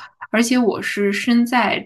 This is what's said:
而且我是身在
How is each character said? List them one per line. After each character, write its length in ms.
而 100
且 160
我 240
是 300
身 340
在 400